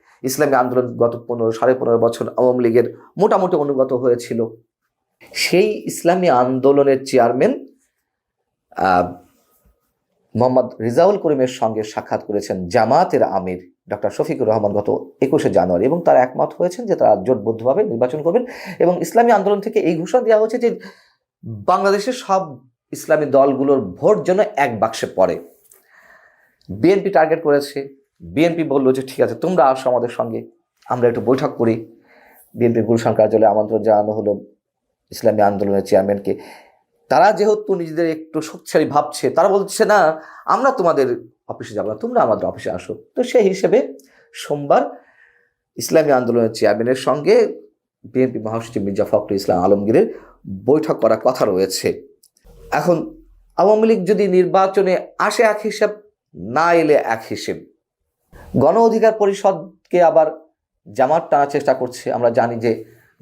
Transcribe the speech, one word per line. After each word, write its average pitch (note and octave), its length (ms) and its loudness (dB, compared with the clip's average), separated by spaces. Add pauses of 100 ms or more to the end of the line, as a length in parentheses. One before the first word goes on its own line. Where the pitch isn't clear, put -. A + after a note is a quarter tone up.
(220)
ইসলামী C3+ 300 0
আন্দোলন B2 440 0
গত A#2 320 0
পনেরো, A#2 240 -2
সাড়ে B2 220 2
পনেরো A#2 240 0
বছর A#2 380 0
আওয়ামী B2 280 2
লীগের A2+ 340 2 (200)
মোটামুটি F#3+ 380 2
অনুগত C#3 360 0
হয়েছিল। A#2+ 540 -2 (880)
সেই G#3+ 520 0
ইসলামী F3+ 420 0
আন্দোলনের C3+ 800 2
চেয়ারম্যান, C3 600 0 (1120)
আহ, F2+ 360 2 (1200)
মোহাম্মদ B2 440 0
রিজাউল E3 380 2
করিমের C#3 280 0
সঙ্গে A2 360 -4
সাক্ষাৎ G#2+ 440 -8
করেছেন G2+ 420 -4
জামাতের B2 540 2
আমির F2+ 500 -4 (180)
ডক্টর G#2 200 -4
শফিকুর C3 380 -2
রহমান G#2 240 0
গত - 380 -4 (100)
একুশে C#3 300 0
জানুয়ারি, F2+ 340 2
এবং E3 200 0
তারা C3 180 6
একমত D3 360 -4
হয়েছেন F3+ 280 -4
যে F#3+ 100 0
তারা G#2 260 2
জোটবদ্ধভাবে A#2+ 640 -2
নির্বাচন B2 380 -4
করবেন। F3+ 220 0 (340)
এবং F3 220 0
ইসলামী A#3 300 2
আন্দোলন G3+ 300 2
থেকে A3 200 -4
এই E3 180 0
ঘোষণা F3 240 -2
দেওয়া G#3+ 180 2
হয়েছে A3+ 180 -2
যে A3+ 220 -2 (640)
বাংলাদেশের G3 680 -2
সব F#3+ 460 -4 (340)
ইসলামী D3+ 340 -2
দলগুলোর C3+ 540 2
ভোট D3+ 460 0
যেন F#3 140 2 (160)
এক B2 240 -2
বাক্সে A2 260 -2
পড়ে। F2 380 -2 (1200)
বিএনপি F3+ 420 2
টার্গেট D#3+ 320 2
করেছে, C#3+ 560 -2 (220)
বিএনপি D#3 440 0
বলল C3+ 280 2
যে, C3+ 100 -4
"ঠিক - 180 -8
আছে, A2+ 140 0
তোমরা E3 300 0
আসো C3 260 0
আমাদের A#2+ 180 0
সঙ্গে, A#2 380 -8 (400)
আমরা A#2+ 220 0
একটু A#2 120 0
বৈঠক C3 380 0
করি।" A2+ 380 -2 (580)
বিএনপির A#2 300 0
গুলশান A2+ 300 0
কার্যালয়ে G#2+ 360 4
আমন্ত্রণ G#2+ 320 0
জানানো G#2+ 300 2
হলো G#2 280 -2 (680)
ইসলামী G#2+ 300 0
আন্দোলনের G2+ 440 0
চেয়ারম্যানকে। G2 540 0 (720)
তারা F3 240 4
যেহেতু G#3 420 0
নিজেদের E3 360 -2
একটু D#3 300 -8
শক্তিশালী D#3 440 -2
ভাবছে, C#3 460 -2
তারা E3 180 2
বলছে, G3 360 0
"না, F#3 380 2 (240)
আমরা B3 240 0
তোমাদের C#3 580 0 (200)
অফিসে A2+ 260 -14
যাবো G2+ 140 -4
না, A2 60 -6
তোমরা A#3 260 -2
আমাদের G2+ 280 0
অফিসে - 220 -8
আসো।" F2 280 -10 (160)
তো B3+ 80 -2
সেই B3 200 2
হিসেবে F#3 520 0 (380)
সোমবার D#3 680 -2 (800)
ইসলামী D3+ 340 0
আন্দোলনের A#2+ 440 0
চেয়ারম্যানের A2+ 400 0
সঙ্গে D3+ 640 0 (440)
বিএনপি B2 340 -2
মহাসচিব A2 440 -8
মির্জা G2 220 -4
ফখরুল G#2 280 0
ইসলাম G2 300 -2
আলমগীরের G#2 580 2 (440)
বৈঠক C#3 300 0
করার A2 260 0
কথা B2+ 240 0
রয়েছে। F#2+ 580 -2 (680)
এখন D#3+ 500 -2 (340)
আওয়ামী G#3+ 320 4
লীগ G3 180 0
যদি G3+ 220 2
নির্বাচনে F#3 800 2 (120)
আসে G#3 240 0
এক G#3+ 220 2
হিসাব, G#3 260 -2 (440)
না C#3+ 400 0
এলে D3+ 200 4
এক A2+ 360 0
হিসেব। G2+ 260 -8 (1000)
গণ C#3+ 200 4
অধিকার A3 360 4
পরিষদকে F#3+ 920 -2
আবার D#3+ 240 4 (640)
জামাত C3+ 380 0
টানার C#3+ 160 2
চেষ্টা C#3+ 280 0
করছে। B2 380 -8
আমরা A#2+ 180 0
জানি A#2+ 260 0
যে A2+ 280 -2 (380)